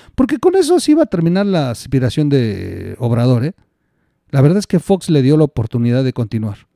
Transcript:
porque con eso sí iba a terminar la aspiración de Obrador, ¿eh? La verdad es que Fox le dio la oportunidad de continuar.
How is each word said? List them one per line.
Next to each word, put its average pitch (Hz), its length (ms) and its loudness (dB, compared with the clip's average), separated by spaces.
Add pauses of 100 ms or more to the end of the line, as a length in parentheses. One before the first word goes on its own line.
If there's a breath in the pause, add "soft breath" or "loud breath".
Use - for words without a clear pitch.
(160 soft breath)
porque 262 240 0
con 349 160 2
eso 349 240 2
sí 302 140 2
iba 320 100 4
a - 20 0
terminar 175 400 0
la 165 240 -2
aspiración 131 600 -2
de 95 680 -4
Obrador, 120 480 0
¿eh? 170 80 -6 (760)
La 139 100 2
verdad 156 160 4
es 202 80 -4
que 180 140 0
Fox 185 320 -2
le 147 100 2
dio 139 160 4
la 156 60 4
oportunidad 120 600 -2
de 127 80 -2
continuar. 110 540 -6 (100)